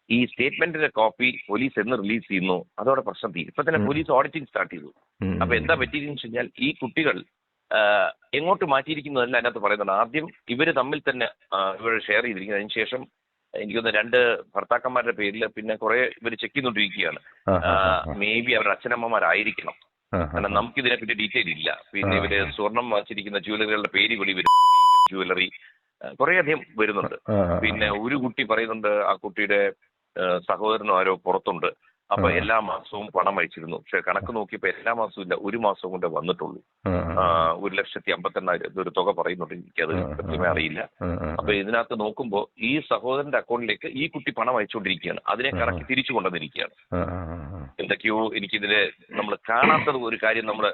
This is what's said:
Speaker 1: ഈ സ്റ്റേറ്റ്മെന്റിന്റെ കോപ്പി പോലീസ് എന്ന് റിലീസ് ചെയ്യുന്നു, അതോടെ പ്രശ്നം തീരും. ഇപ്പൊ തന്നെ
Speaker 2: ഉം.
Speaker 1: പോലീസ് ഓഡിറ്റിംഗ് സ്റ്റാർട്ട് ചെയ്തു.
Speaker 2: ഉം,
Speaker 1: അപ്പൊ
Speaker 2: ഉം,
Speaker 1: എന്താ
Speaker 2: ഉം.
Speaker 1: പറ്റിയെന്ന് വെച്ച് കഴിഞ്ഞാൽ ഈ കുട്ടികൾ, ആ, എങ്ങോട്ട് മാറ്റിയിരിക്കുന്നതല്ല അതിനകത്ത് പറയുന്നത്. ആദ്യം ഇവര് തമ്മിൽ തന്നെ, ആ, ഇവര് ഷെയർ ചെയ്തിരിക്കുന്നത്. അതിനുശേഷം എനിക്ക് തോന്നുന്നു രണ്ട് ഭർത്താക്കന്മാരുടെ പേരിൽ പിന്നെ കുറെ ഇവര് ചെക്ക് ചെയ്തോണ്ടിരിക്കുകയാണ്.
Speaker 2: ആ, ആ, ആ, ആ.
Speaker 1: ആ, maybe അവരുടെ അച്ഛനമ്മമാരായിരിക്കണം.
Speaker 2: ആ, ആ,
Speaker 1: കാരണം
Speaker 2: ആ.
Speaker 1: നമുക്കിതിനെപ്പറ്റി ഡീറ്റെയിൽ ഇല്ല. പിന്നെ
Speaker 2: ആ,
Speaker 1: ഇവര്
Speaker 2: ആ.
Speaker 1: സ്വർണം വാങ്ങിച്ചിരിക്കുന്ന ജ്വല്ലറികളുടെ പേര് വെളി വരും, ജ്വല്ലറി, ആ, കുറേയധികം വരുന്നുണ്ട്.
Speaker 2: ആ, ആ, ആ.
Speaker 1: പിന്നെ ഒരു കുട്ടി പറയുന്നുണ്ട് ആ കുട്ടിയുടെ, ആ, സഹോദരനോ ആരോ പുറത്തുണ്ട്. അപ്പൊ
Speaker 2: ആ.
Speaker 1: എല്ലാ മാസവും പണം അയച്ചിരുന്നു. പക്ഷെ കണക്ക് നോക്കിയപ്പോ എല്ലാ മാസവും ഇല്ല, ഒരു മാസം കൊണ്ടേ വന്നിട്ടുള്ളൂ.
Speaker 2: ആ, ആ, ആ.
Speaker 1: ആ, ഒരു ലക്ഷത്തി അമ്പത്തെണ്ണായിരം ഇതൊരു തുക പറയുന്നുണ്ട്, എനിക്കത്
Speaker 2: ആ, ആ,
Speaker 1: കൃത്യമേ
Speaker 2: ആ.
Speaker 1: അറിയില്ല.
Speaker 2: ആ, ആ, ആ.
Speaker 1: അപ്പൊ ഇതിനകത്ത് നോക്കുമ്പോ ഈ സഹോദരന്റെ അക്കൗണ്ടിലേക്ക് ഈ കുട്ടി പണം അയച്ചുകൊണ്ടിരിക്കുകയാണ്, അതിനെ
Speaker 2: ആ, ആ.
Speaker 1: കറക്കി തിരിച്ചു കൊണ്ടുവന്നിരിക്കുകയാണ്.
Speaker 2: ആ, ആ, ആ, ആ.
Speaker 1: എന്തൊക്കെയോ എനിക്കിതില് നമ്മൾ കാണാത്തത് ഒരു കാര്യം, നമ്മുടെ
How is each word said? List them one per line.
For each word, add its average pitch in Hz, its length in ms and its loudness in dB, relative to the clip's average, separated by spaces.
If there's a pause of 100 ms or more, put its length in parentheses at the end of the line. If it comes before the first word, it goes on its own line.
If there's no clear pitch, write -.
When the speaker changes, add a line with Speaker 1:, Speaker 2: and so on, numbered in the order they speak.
(100)
Speaker 1:
ഈ 120 140 4
സ്റ്റേറ്റ്മെന്റിന്റെ 151 640 0
കോപ്പി 117 500 2 (100)
പോലീസ് 113 320 0
എന്ന് 120 160 0
റിലീസ് 104 340 -2
ചെയ്യുന്നു, 92 340 0 (140)
അതോടെ 131 220 2
പ്രശ്നം 101 320 -6
തീരും. - 160 -8
ഇപ്പൊ - 140 -4
തന്നെ 156 180 2
Speaker 2:
ഉം. 104 60 2
Speaker 1:
പോലീസ് 151 240 0
ഓഡിറ്റിംഗ് 139 360 2
സ്റ്റാർട്ട് 92 280 -4
ചെയ്തു. 73 200 -12 (280)
Speaker 2:
ഉം, 92 200 0
Speaker 1:
അപ്പൊ 98 140 2
Speaker 2:
ഉം, 110 40 2
Speaker 1:
എന്താ 160 140 2
Speaker 2:
ഉം. 147 60 2
Speaker 1:
പറ്റിയെന്ന് 143 320 -4
വെച്ച് 131 140 -10
കഴിഞ്ഞാൽ 117 320 -4
ഈ 135 140 0 (100)
കുട്ടികൾ, 127 420 0 (500)
ആ, 104 380 4 (220)
എങ്ങോട്ട് 175 300 0
മാറ്റിയിരിക്കുന്നതല്ല 135 720 0
അതിനകത്ത് 117 220 0
പറയുന്നത്. 101 320 0
ആദ്യം 117 360 0 (220)
ഇവര് 135 280 0
തമ്മിൽ 139 340 -2
തന്നെ, 123 180 -2 (260)
ആ, 95 160 0
ഇവര് 107 320 -2
ഷെയർ 104 200 2
ചെയ്തിരിക്കുന്നത്. 101 400 -4
അതിനുശേഷം 110 440 -4 (480)
എനിക്ക് 104 220 -6
തോന്നുന്നു 113 240 2
രണ്ട് 117 400 4 (160)
ഭർത്താക്കന്മാരുടെ 120 560 0
പേരിൽ 104 340 -2
പിന്നെ 110 280 -6
കുറെ 113 360 0 (120)
ഇവര് 117 120 -4
ചെക്ക് 110 220 -8
ചെയ്തോണ്ടിരിക്കുകയാണ്. 104 640 -2 (300)
Speaker 2:
ആ, 98 40 4
ആ, - 20 6
ആ, 90 140 2
ആ. 95 400 4
Speaker 1:
ആ, 78 40 -4
maybe 113 420 0
അവരുടെ 107 160 2
അച്ഛനമ്മമാരായിരിക്കണം. 107 1000 0 (420)
Speaker 2:
ആ, 95 40 2
ആ, 87 160 0
Speaker 1:
കാരണം 101 240 0
Speaker 2:
ആ. - 20 6
Speaker 1:
നമുക്കിതിനെപ്പറ്റി 120 540 0
ഡീറ്റെയിൽ 104 360 0
ഇല്ല. 80 300 -4 (120)
പിന്നെ 98 240 0
Speaker 2:
ആ, 87 80 2
Speaker 1:
ഇവര് 98 220 0
Speaker 2:
ആ. 76 40 -6
Speaker 1:
സ്വർണം 110 400 -2
വാങ്ങിച്ചിരിക്കുന്ന 104 480 -4
ജ്വല്ലറികളുടെ 107 560 -2
പേര് 107 240 2
വെളി 98 140 0
വരും, - 760 6
ജ്വല്ലറി, 92 400 0 (540)
ആ, 67 160 -12
കുറേയധികം 156 400 2 (180)
വരുന്നുണ്ട്. 107 540 -2
Speaker 2:
ആ, - 20 4
ആ, 90 220 2
ആ. - 20 0
Speaker 1:
പിന്നെ 107 340 0
ഒരു 110 220 -2
കുട്ടി 127 300 -2
പറയുന്നുണ്ട് 110 440 0
ആ 104 240 2
കുട്ടിയുടെ, 101 600 0 (460)
ആ, 90 200 2
സഹോദരനോ 104 600 2
ആരോ 95 160 4
പുറത്തുണ്ട്. 90 800 -2 (160)
അപ്പൊ 101 180 4
Speaker 2:
ആ. - 20 4
Speaker 1:
എല്ലാ 101 260 2
മാസവും 107 480 -6
പണം 98 320 0
അയച്ചിരുന്നു. 82 380 -4
പക്ഷെ 90 320 -4
കണക്ക് 98 280 -2
നോക്കിയപ്പോ 104 320 -4
എല്ലാ 110 240 -2
മാസവും 107 320 -4
ഇല്ല, 90 100 -2
ഒരു 101 220 -4
മാസം 101 340 0
കൊണ്ടേ 90 180 -4
വന്നിട്ടുള്ളൂ. 80 540 -4 (240)
Speaker 2:
ആ, 98 40 0
ആ, 90 40 2
ആ. 87 240 -2
Speaker 1:
ആ, 82 340 4
ഒരു 92 220 -4
ലക്ഷത്തി 98 360 -4
അമ്പത്തെണ്ണായിരം 90 560 -2
ഇതൊരു 90 240 -6
തുക 92 220 2
പറയുന്നുണ്ട്, 85 420 -4
എനിക്കത് 82 400 -4
Speaker 2:
ആ, 90 140 -2
ആ, 80 80 -6
Speaker 1:
കൃത്യമേ 87 320 0
Speaker 2:
ആ. 82 40 4
Speaker 1:
അറിയില്ല. 80 360 -2 (140)
Speaker 2:
ആ, 90 40 -2
ആ, - 20 -2
ആ. 80 300 -4
Speaker 1:
അപ്പൊ 104 140 0
ഇതിനകത്ത് 110 480 0
നോക്കുമ്പോ 107 580 -2
ഈ 127 220 0
സഹോദരന്റെ 131 580 -2
അക്കൗണ്ടിലേക്ക് 117 500 -4
ഈ 139 180 -4
കുട്ടി 151 240 -6
പണം 123 260 0
അയച്ചുകൊണ്ടിരിക്കുകയാണ്, 92 720 -2
അതിനെ 120 260 0
Speaker 2:
ആ, 92 40 -2
ആ. - 20 0
Speaker 1:
കറക്കി 92 300 -2
തിരിച്ചു 131 220 -2
കൊണ്ടുവന്നിരിക്കുകയാണ്. 90 840 -4
Speaker 2:
ആ, 90 40 0
ആ, 87 180 -2
ആ, 85 440 -10
ആ. 69 80 -14 (120)
Speaker 1:
എന്തൊക്കെയോ 107 540 -2
എനിക്കിതില് 101 560 0 (200)
നമ്മൾ 104 260 -4 (120)
കാണാത്തത് 135 480 4
ഒരു 113 260 -4
കാര്യം, 110 240 2
നമ്മുടെ 107 280 0